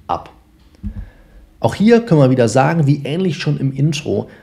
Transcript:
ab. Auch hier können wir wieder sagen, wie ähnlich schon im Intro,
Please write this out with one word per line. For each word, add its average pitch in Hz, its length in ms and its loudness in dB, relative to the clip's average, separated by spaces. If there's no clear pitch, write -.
ab. - 260 -8
Auch 117 120 -2
hier 226 280 4
können 170 200 2
wir 131 80 4
wieder 123 200 2
sagen, 147 360 2
wie 139 200 0
ähnlich 165 320 -4
schon 147 200 -4
im 139 160 -4
Intro, 139 560 -4